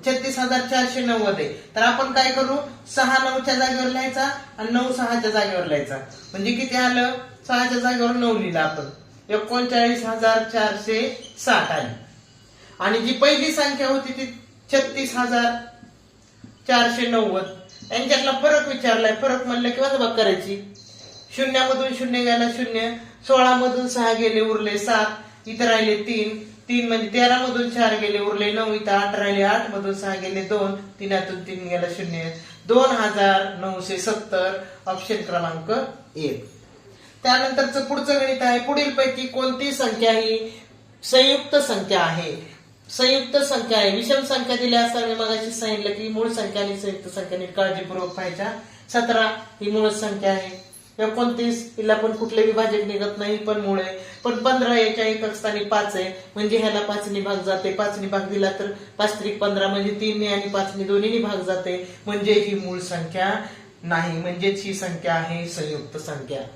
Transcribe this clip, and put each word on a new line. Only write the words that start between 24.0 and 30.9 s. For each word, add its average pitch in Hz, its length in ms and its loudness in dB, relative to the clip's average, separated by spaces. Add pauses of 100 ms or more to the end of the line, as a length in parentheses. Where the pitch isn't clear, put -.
गेले 220 280 2
उरले 208 380 0
सात, 214 280 2 (420)
इथं 226 160 -2
राहिले 220 320 4
तीन, 220 480 -2
तीन 240 440 -2
म्हणजे 226 180 0
तेरामधून 247 640 4
चार 220 300 4
गेले 202 180 0
उरले 208 340 0
नऊ, 220 200 0
इथं 208 200 0
आठ 202 220 2
राहिले, 202 280 2
आठमधून 202 520 0
सहा 196 200 -4
गेले 190 280 -4
दोन, 196 320 0
तीनातून 185 680 -4